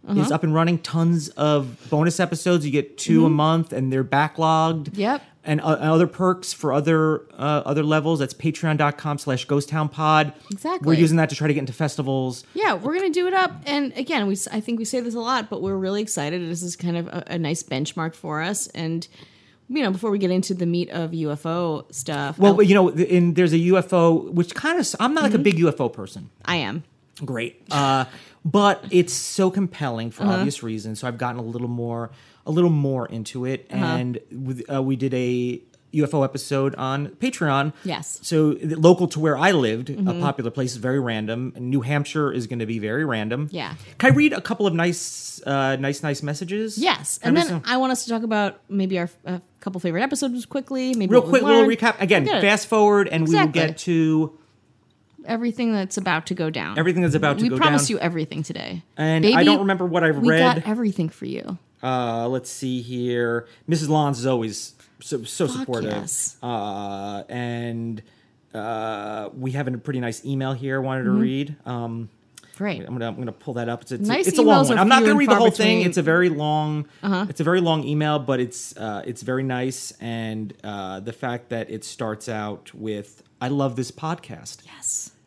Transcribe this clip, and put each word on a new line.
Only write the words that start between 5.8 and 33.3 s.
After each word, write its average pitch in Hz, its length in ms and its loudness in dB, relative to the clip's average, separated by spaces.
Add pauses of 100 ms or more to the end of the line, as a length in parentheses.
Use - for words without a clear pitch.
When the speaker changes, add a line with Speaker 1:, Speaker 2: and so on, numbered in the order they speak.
Speaker 1:
other 165 180 6
perks 185 460 -2
for 147 200 -2
other, 156 480 2 (160)
uh, 147 280 0
other 147 180 0
levels. 156 360 2
That's 139 140 -2
patreon 156 440 -2
dot 147 200 2
com 147 200 -4
slash 131 280 -4
ghost 143 240 0
town 156 200 -2
pod. 156 420 2 (200)
Speaker 2:
Exactly. 294 360 -4
Speaker 1:
We're 160 120 6
using 165 180 6
that 160 140 4
to 139 40 -8
try 156 120 -2
to 147 60 2
get 147 80 0
into 123 120 -8
festivals. 135 680 -4 (100)
Speaker 2:
Yeah, 381 220 0
we're 247 200 -4
gonna 381 140 0
do 359 180 0
it 370 60 -2
up. 370 180 2 (140)
And 285 320 -2
again, 254 300 -2
we 233 60 0
s-, - 200 -4
I 214 80 -2
think 233 180 -4
we 226 60 -4
say 254 160 -4
this 233 140 -6
a 240 40 -6
lot, 233 300 -2
but - 120 -6
we're 196 140 -2
really 190 260 -2
excited. 175 480 -4
This 175 140 -6
is 175 140 -8
kind 175 200 -2
of 170 100 -6
a, - 200 -10
a 170 100 -6
nice 165 240 -2
benchmark 160 540 -6
for 151 260 -8
us. 190 260 -4
And, 165 380 -6 (600)
you 285 160 -2
know, 196 80 0
before 202 200 -2
we 202 60 0
get 190 140 0
into 185 220 0
the 180 120 -2
meat 175 260 -2
of 170 220 -6
U 160 200 -4
F 151 120 -10
O 165 460 -4
stuff, 143 480 -6
Speaker 1:
Well, 196 140 10
Speaker 2:
I 185 40 6
Speaker 1:
but, 208 100 8
you 196 80 8
know, 185 160 6
th-, 160 200 0
and 175 240 4
there's 175 160 4
a 165 60 4
U 175 200 4
F 180 140 0
O, 170 400 4
which 175 240 0
kind 330 200 0
of, 359 100 2
s-, - 120 -4
I'm 254 160 2
not, 311 100 2
like, 208 100 4
a - 20 2
Speaker 2:
Mm-hmm. 262 80 4
Speaker 1:
big 285 160 4
U 170 80 6
F 143 140 0
O 120 80 0
person. - 400 -12 (160)
Speaker 2:
I 175 120 0
am. 139 260 -4 (420)
Speaker 1:
Great. 120 440 -6
Uh, 135 360 2 (400)
but 202 460 4
it's 175 220 4
so - 380 0
compelling 135 580 -4
for - 140 -8
Speaker 2:
Uh-huh. 196 120 4
Speaker 1:
obvious 165 280 -2
reasons. 110 360 -8
So 131 100 -6
I've 117 80 -8
gotten 120 220 -4
a 117 40 -8
little 120 260 -6
more, 117 420 -6 (340)
a 156 60 -4
little 170 180 4
more 139 360 2
into 117 400 -8